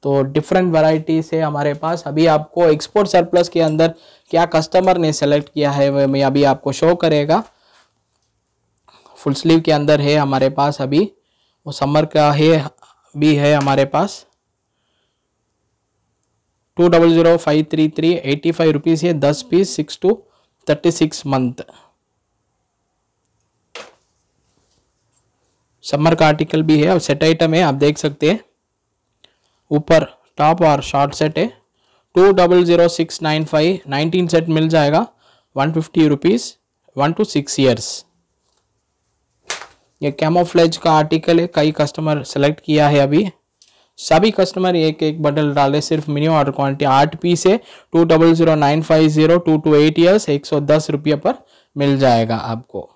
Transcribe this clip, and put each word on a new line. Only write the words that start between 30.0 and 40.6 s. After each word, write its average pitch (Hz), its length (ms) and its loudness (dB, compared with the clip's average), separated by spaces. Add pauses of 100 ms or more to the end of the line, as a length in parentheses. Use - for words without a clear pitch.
टॉप 160 260 0
और 147 200 2
शॉर्ट 139 320 -2
सेट 156 240 -4
है, 214 240 -6 (520)
टू 196 180 6
डबल 180 320 4
ज़ीरो 170 240 4
सिक्स 165 340 -6
नाइन 156 220 -2
फ़ाइव, 160 440 0
नाइनटीन 165 380 -2
सेट 165 220 0
मिल 160 200 0
जाएगा, 160 380 2 (500)
वन 143 160 -2
फिफ्टी 156 360 0
रुपीज, 165 480 -2 (400)
वन 143 160 0
to 214 140 -2
सिक्स - 340 -6
ईयर्स। 120 460 -2 (2000)
ये 143 100 -6
कैमोफ्लेज 170 640 0